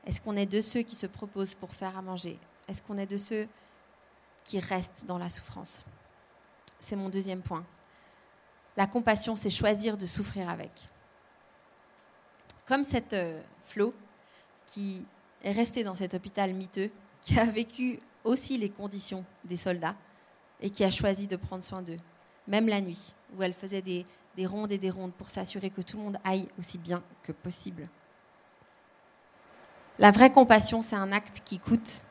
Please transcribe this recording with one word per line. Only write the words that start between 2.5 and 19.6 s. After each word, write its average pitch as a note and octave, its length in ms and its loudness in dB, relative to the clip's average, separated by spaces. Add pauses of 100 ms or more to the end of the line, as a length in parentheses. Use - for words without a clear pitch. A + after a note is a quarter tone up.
Est-ce G3 140 -8
qu'on G3+ 160 -8
est G3 80 -4
de G3+ 120 -6
ceux G#3+ 300 -4 (960)
qui G3 160 -4
restent F3+ 460 -4
dans F3+ 120 -6
la F3 120 -6
souffrance ? - 520 -10 (1000)
C'est G3+ 120 -6
mon F#3+ 120 -4
deuxième F#3+ 320 -4
point. F3 240 -8 (1120)
La G3 100 4
compassion, A3 500 2
c'est G#3 120 -2
choisir G#3+ 480 2
de G3 80 -8
souffrir F#3+ 460 -4
avec. E3 200 -8 (2000)
Comme C#4 180 4
cette, A#3+ 300 -2
euh, E3+ 260 -2 (220)
Flo, A3 320 0 (720)
qui G3 360 -8 (400)
est G3+ 100 -2
restée A#3 300 0
dans F#3+ 120 -4
cet F#3 180 -6
hôpital F#3+ 400 -2
miteux, F#3+ 380 -6 (320)
qui - 160 2
a A3+ 80 6
vécu A#3 540 -4 (220)
aussi B3+ 360 0
les G#3 100 -2
conditions G3+ 560 -8 (200)
des F3 120 -6
soldats F3 380 -2 (680)